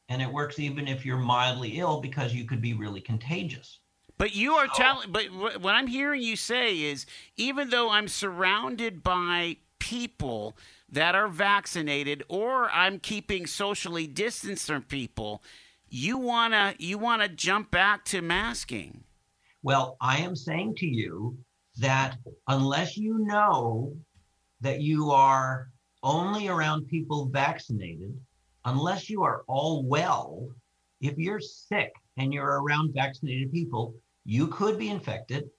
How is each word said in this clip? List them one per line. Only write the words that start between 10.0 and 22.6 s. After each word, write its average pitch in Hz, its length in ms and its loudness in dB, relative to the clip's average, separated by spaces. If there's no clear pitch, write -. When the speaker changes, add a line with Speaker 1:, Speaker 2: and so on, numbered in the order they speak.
Speaker 2:
that 165 240 2
are 202 140 4
vaccinated, 156 1000 0
or 233 440 0
I'm 190 260 2
keeping 202 480 -4
socially 180 600 -2
distanced 202 580 -4
from 147 160 -2
people, 110 600 -6
you 170 300 -4
wanna, 233 600 2
you 180 180 -4
wanna 220 320 2
jump 190 400 0
back 196 360 4
to 180 180 -2
masking. 175 800 -4
Speaker 1:
Well, 135 360 2
I 131 180 4
am 180 180 -2
saying 170 420 -4
to 180 100 -2
you 107 500 -2
that 131 380 2
unless 139 500 2